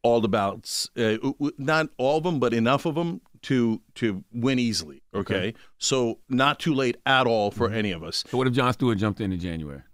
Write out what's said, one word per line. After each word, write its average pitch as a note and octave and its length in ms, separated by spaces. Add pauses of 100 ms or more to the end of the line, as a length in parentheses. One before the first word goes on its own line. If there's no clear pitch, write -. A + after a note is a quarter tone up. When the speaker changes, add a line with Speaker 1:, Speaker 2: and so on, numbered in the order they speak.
Speaker 1:
all A#2 160
the A2 80
ballots. G2 680
Uh, A2 180
w-, A#2+ 180
w-, C#3+ 260
not D3+ 380
all C3+ 220
of D#3 80
'em, F3 120
but B2 160
enough A#2+ 320
of D#3 100
'em E3+ 240 (220)
to, A#2 380 (160)
to G2+ 260 (100)
win B2 280
easily, G2 420 (120)
okay? G2+ 200 (140)
Speaker 2:
Okay. - 60 (240)
Speaker 1:
So B2 500
not C3+ 320
too D#3+ 140
late B2+ 220 (100)
at C3 200
all A2 240
for A#2 180
Speaker 2:
Mm-hmm. A2 100
Speaker 1:
any G#2+ 140
of D#2+ 120
us. E2+ 240
Speaker 2:
So B2 100
what C3 80
if B2+ 60
Jon B2+ 200
Stewart A#2 260
jumped G#2 220
in G2+ 120
in F2+ 80
January? D#2 420 (120)